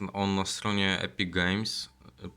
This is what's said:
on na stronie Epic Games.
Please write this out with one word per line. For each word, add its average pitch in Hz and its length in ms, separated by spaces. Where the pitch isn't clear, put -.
on 98 220
na 98 100
stronie 98 560
Epic 87 320
Games. 92 560